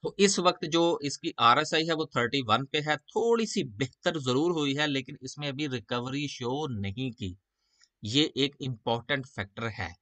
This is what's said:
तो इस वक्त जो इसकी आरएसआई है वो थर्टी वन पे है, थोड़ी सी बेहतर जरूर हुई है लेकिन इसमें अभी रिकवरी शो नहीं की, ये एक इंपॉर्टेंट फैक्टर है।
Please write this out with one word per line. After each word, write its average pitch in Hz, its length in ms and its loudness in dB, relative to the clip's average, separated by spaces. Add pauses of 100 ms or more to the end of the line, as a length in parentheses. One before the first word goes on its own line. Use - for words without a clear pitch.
तो - 160 -6
इस 196 200 6
वक्त 175 260 2
जो 170 380 4
इसकी 147 360 -6
आरएसआई 151 460 6
है 165 80 0
वो 156 120 -2
थर्टी 123 360 0
वन 117 240 2
पे 151 140 -2
है, 151 180 -2
थोड़ी 233 480 0
सी 208 180 -2
बेहतर 135 560 -4
जरूर 135 320 2
हुई 147 220 0
है 151 140 0
लेकिन 135 340 -4
इसमें 147 260 -10
अभी 143 200 -4
रिकवरी 127 600 -4
शो 131 400 -4 (140)
नहीं 117 300 -4
की, 95 260 -8 (680)
ये 135 340 2
एक 139 240 0
इंपॉर्टेंट 127 640 -2
फैक्टर 113 420 -8
है। 101 340 -8